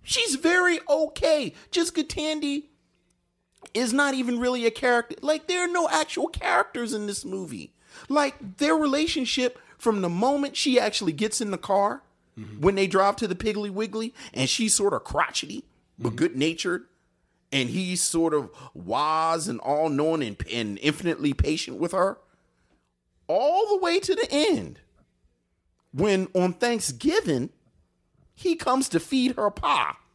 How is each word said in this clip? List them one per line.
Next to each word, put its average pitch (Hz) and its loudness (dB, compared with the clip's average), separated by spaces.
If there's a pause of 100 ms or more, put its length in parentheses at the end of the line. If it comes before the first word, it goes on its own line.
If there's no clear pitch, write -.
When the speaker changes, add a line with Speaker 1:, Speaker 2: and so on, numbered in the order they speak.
Speaker 1:
She's 466 -2
very 349 4
okay. 302 2 (180)
Jessica 330 0
Tandy 294 -4 (1040)
is 240 0
not 277 2
even 247 -2
really 247 0
a 226 4
character. 240 0
Like, 311 0
there 359 0
are 359 0
no 349 0
actual 311 0
characters - -2
in 208 -4
this 202 -8
movie. 165 -10 (360)
Like, 277 -2
their 302 4
relationship 285 0 (200)
from 214 2
the 180 0
moment 262 0
she 254 4
actually 208 0
gets 214 -2
in 214 -2
the 185 -4
car, 202 0 (340)
Speaker 2:
Mm-hmm. 110 -10
Speaker 1:
when 190 4
they 196 2
drive 196 4
to 220 -2
the 180 -2
Piggly 208 -2
Wiggly, 220 -6 (200)
and 131 0
she's 220 2
sort 202 2
of 123 -4
crotchety, - -4 (340)
but 120 -4
Speaker 2:
Mm-hmm. 117 -4
Speaker 1:
good-natured, 165 0 (680)
and 135 0
he's 180 -2
sort 165 0
of 135 -2 (240)
wise 156 0
and 120 -6
all-knowing 151 0
and, 110 -4 (160)
and 107 -4
infinitely 151 -2
patient 135 -2
with 170 -4
her, 190 0 (1120)
all 302 2
the 415 2
way 349 2
to 370 0
the 466 0
end, 294 0 (1120)
when 190 2
on 180 2
Thanksgiving, 214 0 (840)
he 330 -2
comes 262 0
to 170 0
feed 254 0
her 208 0
pie. 202 0 (200)